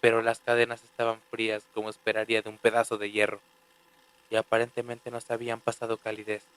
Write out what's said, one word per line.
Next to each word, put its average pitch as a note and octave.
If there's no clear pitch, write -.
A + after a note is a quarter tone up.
pero A2+
las A2+
cadenas A#2+
estaban A2+
frías, A2
como G#2+
esperaría A2
de A2
un A2
pedazo A2+
de G#2
hierro, G#2
y A2+
aparentemente A#2
no A#2
se -
habían A#2
pasado A2+
calidez. G#2+